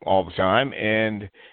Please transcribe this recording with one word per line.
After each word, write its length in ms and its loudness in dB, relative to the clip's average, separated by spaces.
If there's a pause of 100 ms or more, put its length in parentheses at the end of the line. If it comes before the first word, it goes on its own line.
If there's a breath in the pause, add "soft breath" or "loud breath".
all 200 2
the 100 -14
time, 380 2
and 560 -2 (240 loud breath)